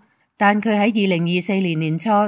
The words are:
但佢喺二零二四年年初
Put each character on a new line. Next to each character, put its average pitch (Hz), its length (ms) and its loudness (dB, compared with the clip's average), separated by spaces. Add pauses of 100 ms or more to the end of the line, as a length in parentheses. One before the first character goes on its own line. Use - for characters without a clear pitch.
(360)
但 208 260 2
佢 220 160 -2
喺 208 40 0
二 208 260 2
零 175 300 0
二 - 20 0
四 190 160 -4
年 175 240 -2
年 160 180 -2
初 226 120 -6 (180)